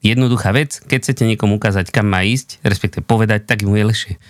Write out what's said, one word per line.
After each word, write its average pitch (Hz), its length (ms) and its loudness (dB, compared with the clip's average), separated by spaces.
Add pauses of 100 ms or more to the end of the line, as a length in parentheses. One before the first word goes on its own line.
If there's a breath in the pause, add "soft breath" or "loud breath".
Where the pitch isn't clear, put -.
Jednoduchá 117 480 2
vec, 143 320 -2
keď - 160 -2
chcete 127 320 -2
niekomu 104 300 0
ukázať, 98 320 -2
kam 104 180 0
má 92 140 2
ísť, 120 400 -2
respektíve - 420 -2
povedať, 110 400 2
tak 107 160 0
mu 101 140 2
je 104 100 2
lepšie, 107 280 -2 (160 soft breath)